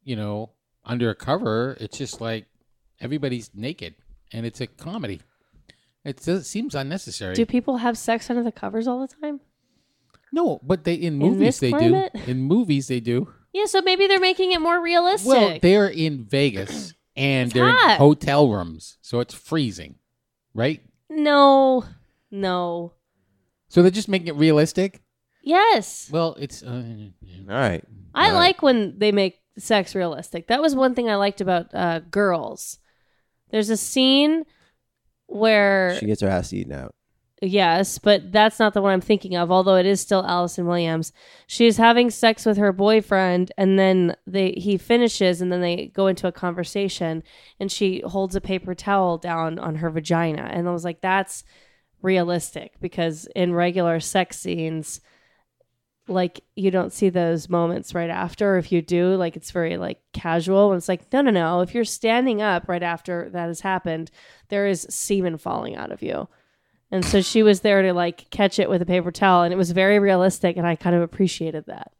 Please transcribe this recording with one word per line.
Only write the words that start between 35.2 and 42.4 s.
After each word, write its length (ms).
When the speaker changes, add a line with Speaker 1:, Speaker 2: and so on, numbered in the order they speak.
Speaker 2:
where 720
Speaker 3:
She 80
gets 160
her 60
ass 240
eaten 200
out. 220
Speaker 2:
Yes, 560
but 340
that's 260
not 160
the 80
one 100
I'm 80
thinking 340
of, 160
although 260
it 100
is 120
still 280
Allison 400
Williams. 440
She's 320
having 320
sex 340